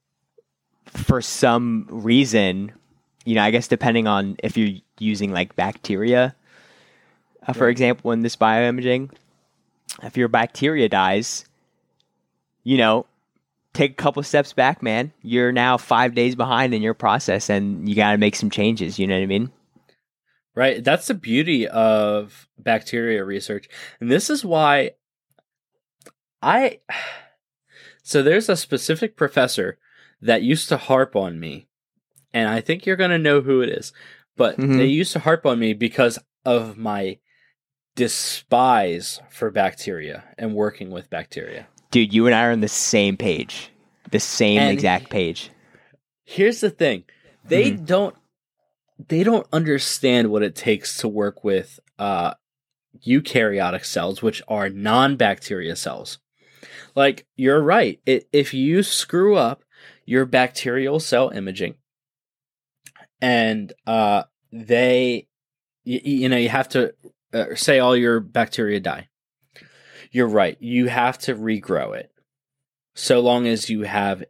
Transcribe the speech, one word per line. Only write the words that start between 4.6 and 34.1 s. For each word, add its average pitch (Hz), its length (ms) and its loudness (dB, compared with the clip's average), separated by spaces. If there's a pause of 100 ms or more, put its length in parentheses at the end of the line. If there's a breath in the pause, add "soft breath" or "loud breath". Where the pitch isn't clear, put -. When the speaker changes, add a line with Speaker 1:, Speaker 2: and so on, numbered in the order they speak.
Speaker 1:
using, 104 320 -4
like, 90 240 -4
bacteria, 113 800 0 (1120 soft breath)
uh, 143 60 -2
for 123 120 0
Speaker 2:
Right. 120 60 4
Speaker 1:
example, 120 400 0
in 113 100 0
this 117 140 -4
bioimaging, 123 760 0 (920)
if - 140 -14
your 123 100 2
bacteria 123 600 0
dies, 95 560 0 (1160)
you 131 140 2
know, 113 280 2 (680)
take 143 180 0
a - 40 -20
couple 143 280 -2
steps 143 300 0
back, 135 280 0
man. 120 300 -2 (100)
You're 123 300 0
now 123 260 2
five 120 380 0
days 120 180 2
behind 123 400 0
in 107 80 -2
your 110 120 0
process, 107 560 -2
and 101 400 -2
you 104 60 -2
gotta 104 220 4
make 104 200 2
some 107 120 -2
changes, 101 480 -2
you 98 80 -2
know 95 120 0
what 95 60 0
I 95 40 -2
mean? 107 240 -2 (1040)
Speaker 2:
Right. 131 260 2
That's 139 260 0
the 262 60 0
beauty 139 540 0
of 107 800 0 (100)
bacteria 113 680 -2
research. 98 420 -8 (320 loud breath)
And 117 100 -4
this 151 200 2
is 294 160 -4
why 151 460 2 (1500)
I, 226 380 0 (100)
<sighs> - 1120 -18
so - 220 0
there's 180 240 2
a 196 80 0
specific 160 600 -6
professor 127 600 -2 (440 soft breath)
that 113 200 2
used 139 280 0
to 151 80 0
harp 131 400 0
on 87 220 -4
me, 78 280 -14 (680)
and 113 160 0
I 113 120 -2
think 165 240 -4
you're 190 100 0
gonna 180 240 0
know 147 220 4
who 131 200 2
it 123 80 0
is, - 220 -8 (460 loud breath)